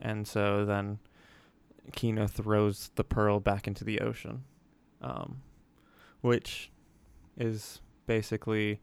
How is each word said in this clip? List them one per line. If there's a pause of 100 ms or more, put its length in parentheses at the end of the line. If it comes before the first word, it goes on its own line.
And
so
then (920)
Kino
throws
the
pearl
back
into
the
ocean, (560)
um, (800)
which (640)
is (260)
basically